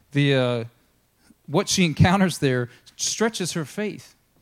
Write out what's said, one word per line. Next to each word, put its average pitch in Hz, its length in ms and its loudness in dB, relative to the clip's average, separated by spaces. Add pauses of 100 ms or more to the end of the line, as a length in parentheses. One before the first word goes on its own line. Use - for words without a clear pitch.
(140)
the, 143 200 4
uh, 123 300 0 (840)
what 175 220 -2
she - 160 0
encounters 175 540 2
there 127 320 0 (260)
stretches 220 560 -4
her 165 140 -6
faith. - 500 -10 (260)